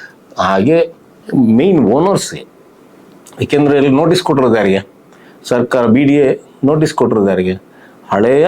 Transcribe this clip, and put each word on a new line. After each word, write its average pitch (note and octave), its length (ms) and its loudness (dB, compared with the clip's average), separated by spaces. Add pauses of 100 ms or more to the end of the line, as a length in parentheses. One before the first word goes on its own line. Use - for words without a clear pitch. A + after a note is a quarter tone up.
(400)
ಹಾಗೆ G#2+ 520 0 (440)
ಮೇನ್ A#2+ 580 2
ಓನರ್ಸ್ಗೆ, D#3+ 520 -2 (960)
ಏಕೆಂದ್ರೆ C#3+ 360 0
ಇಲ್ಲಿ C#3 140 2
ನೋಟಿಸ್ E3 320 0
ಕೊಟ್ಟಿರೋದು C3 320 0
ಯಾರಿಗೆ? G2 320 -2 (560)
ಸರ್ಕಾರ, A#2+ 420 -2
ಬಿ A#2+ 180 2
ಡಿ C#3 100 2
ಎ C#3 220 2 (280)
ನೋಟಿಸ್ D3+ 300 0
ಕೊಟ್ಟಿರೋದು A2 360 0
ಯಾರಿಗೆ? F#2 320 -2 (480)
ಹಳೆಯ B2+ 380 2